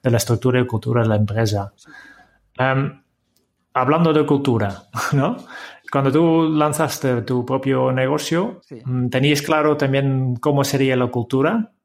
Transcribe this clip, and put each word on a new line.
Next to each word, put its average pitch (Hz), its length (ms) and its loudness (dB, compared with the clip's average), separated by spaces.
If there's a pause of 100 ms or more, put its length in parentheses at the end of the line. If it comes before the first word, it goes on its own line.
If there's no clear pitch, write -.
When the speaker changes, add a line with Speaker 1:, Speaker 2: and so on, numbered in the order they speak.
Speaker 1:
de 123 80 2
la 117 60 2
estructura 123 420 0
y 123 60 2
cultura 120 380 -2
de 110 60 0
la 107 60 2
empresa. 104 580 -2 (840)
Em, 131 440 -2 (720)
hablando 151 400 2
de 151 120 2
cultura, 127 580 0 (100)
<laughs> - 200 -4
¿no? 147 240 0 (540)
Cuando 139 200 2
tú 165 380 4
lanzaste 151 720 0
tu 123 240 -2
propio 131 460 0
negocio, 147 720 -2
Speaker 2:
Sí. 117 200 -20
Speaker 1:
mm, 127 260 -2
¿tenías 143 320 2
claro 151 360 2
también 135 600 0
cómo 139 260 0
sería 135 320 0
la 123 120 0
cultura? 135 640 -2 (140)